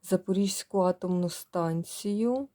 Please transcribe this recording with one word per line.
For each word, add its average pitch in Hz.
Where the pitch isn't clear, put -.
Запорізьку 190
атомну 180
станцію 208